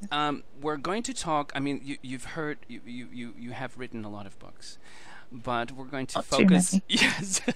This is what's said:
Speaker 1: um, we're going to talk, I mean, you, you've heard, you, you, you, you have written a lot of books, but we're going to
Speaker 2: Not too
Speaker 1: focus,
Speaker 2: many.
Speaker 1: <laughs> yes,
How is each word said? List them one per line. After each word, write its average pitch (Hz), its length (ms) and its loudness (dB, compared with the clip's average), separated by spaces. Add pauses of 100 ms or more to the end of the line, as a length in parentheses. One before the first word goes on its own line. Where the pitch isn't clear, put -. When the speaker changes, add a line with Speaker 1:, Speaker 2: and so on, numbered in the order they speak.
(120)
Speaker 1:
um, 147 320 2 (160)
we're 151 180 0
going 202 260 -2
to 269 100 -6
talk, 151 400 0
I 143 60 -2
mean, 139 240 0
you, 139 180 -4
you've 127 240 -6
heard, 151 320 -4 (100)
you, 113 180 -8
you, 120 280 -8
you, 117 240 -6
you 120 140 -8
have 123 260 -6
written 120 260 -6
a 107 60 -6
lot 104 160 -6
of - 140 -10
books, - 400 -10 (520)
but 120 420 0
we're 131 120 -8
going 131 220 -2
to - 100 -2
Speaker 2:
Not - 140 0
too 143 60 6
Speaker 1:
focus, 180 360 8
Speaker 2:
many. 196 120 6
Speaker 1:
<laughs> - 40 -6
yes, 196 520 4 (140)